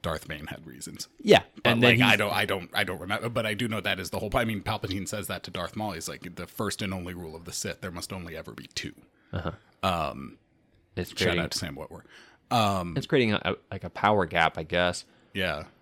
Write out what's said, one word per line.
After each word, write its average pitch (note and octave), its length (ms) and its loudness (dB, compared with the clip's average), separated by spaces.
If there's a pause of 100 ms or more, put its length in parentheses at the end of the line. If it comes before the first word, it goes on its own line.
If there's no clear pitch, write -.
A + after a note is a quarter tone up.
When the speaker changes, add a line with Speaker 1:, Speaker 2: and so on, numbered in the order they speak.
Speaker 1:
Darth D#2+ 260 -4
Bane D2+ 200 -10
had - 180 -12
reasons. - 440 -14 (100)
Speaker 2:
Yeah, - 240 8 (120)
Speaker 1:
But, - 160 2
Speaker 2:
and A#2 120 4
then A#2+ 160 10
Speaker 1:
like, - 60 6
I G#2 60 6
Speaker 2:
he's G2+ 60 6
Speaker 1:
don't, G2+ 160 2
I G2+ 120 2
don't, G2 280 -2
I G2+ 120 2
don't F#2 160 -6
remember. G2+ 260 -4
But A#2 180 -2
I G#2+ 80 0
do G#2+ 140 -2
know G#2+ 140 -2
that F#2+ 180 0
is F2 120 -6
the G2 80 -4
whole G#2+ 100 -4
point. B2 140 2
I - 20 2
mean, G#2+ 160 -2
Palpatine G2 460 -4
says G2+ 200 -6
that F2+ 160 -6
to F#2+ 80 -12
Darth F2 240 -6
Maul. G#2+ 160 -4
He's E2 160 -8
like, E2 280 -12
"The F2 120 -10
first - 340 -4
and G2 120 -2
only F2+ 200 -6
rule E2+ 220 -10
of E2+ 80 -14
the E2+ 100 -12
Sith, - 280 -6
there F#2+ 100 -8
must F2 220 -10
only E2 240 -10
ever D#2+ 160 -12
be - 220 -16
two." - 180 -8 (400)
Speaker 2:
Uh-huh. E2+ 180 -4 (320)
Speaker 1:
Um, D2+ 540 -2 (580)
Speaker 2:
It's F2+ 140 -4
Speaker 1:
shout - 80 -12
Speaker 2:
creating F2 260 2
Speaker 1:
out D#2 80 -4
to - 60 -4
Sam D2+ 180 -6
Witwer. D2+ 280 -14 (460)
Um, G2 480 2
Speaker 2:
it's C3+ 100 -4
creating B2 260 4
a, - 120 0
a, F#2 100 2 (160)
like, F#2+ 140 -10
a F2 40 -6
power G2+ 360 4
gap, E2 320 4
I E2 60 -4
guess. F2 420 2 (280)
Speaker 1:
Yeah. F2 340 -2 (140)